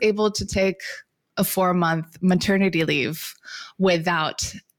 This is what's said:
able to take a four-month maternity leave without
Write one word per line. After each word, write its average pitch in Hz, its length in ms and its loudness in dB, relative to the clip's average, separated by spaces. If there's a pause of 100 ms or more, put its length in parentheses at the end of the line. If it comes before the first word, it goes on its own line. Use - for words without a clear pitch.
able 214 260 2
to 208 160 -6
take 190 360 0 (560)
a 202 60 2
four-month 175 800 0
maternity 185 640 2
leave 147 480 -2 (460)
without 170 760 0 (240)